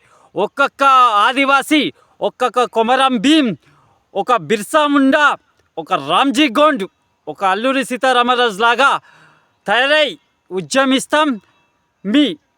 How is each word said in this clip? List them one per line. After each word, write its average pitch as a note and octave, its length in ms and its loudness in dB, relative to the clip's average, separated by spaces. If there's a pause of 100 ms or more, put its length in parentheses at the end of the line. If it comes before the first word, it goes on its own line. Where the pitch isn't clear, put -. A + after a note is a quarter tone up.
(360)
ఒక్కొక్క G#3 460 -4 (440)
ఆదివాసి, C4+ 640 0 (280)
ఒక్కొక్క B3 440 -2
కొమరం B3 540 0
భీం, B3+ 380 0 (580)
ఒక G#3+ 220 0
బిర్సా G#3 500 -2
ముండా, C#4 500 2 (420)
ఒక E3 140 -8
రామ్జీ G#3 560 0
గోండ్, C4+ 360 0 (440)
ఒక D3+ 160 -8
అల్లూరి A#3 400 -2
సీతారామరాజు B3 720 0
లాగా A#3 420 2 (640)
తయారై C4 520 0 (320)
ఉద్యమిస్తాం. C4 920 -2 (640)
మీ A3 300 0 (220)